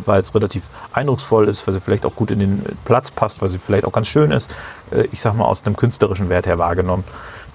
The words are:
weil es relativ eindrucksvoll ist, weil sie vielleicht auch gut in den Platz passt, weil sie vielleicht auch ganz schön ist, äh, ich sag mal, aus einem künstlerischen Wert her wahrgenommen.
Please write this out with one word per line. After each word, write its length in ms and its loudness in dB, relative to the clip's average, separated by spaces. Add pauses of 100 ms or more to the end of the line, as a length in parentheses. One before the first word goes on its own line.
weil 160 4
es 160 0
relativ 300 -2 (260)
eindrucksvoll 560 2
ist, 180 0
weil 80 0
sie 60 0
vielleicht 260 0
auch 80 -2
gut 160 -2
in 100 0
den 260 0 (180)
Platz 280 2
passt, 300 -2
weil 60 0
sie 120 -4
vielleicht 260 0
auch 80 -2
ganz 160 0
schön 220 4
ist, 220 -2 (380)
äh, 220 0
ich 80 -6
sag 160 0
mal, 80 2
aus 200 0
einem 120 -2
künstlerischen 500 0
Wert 200 0
her 120 2
wahrgenommen. 460 0 (500)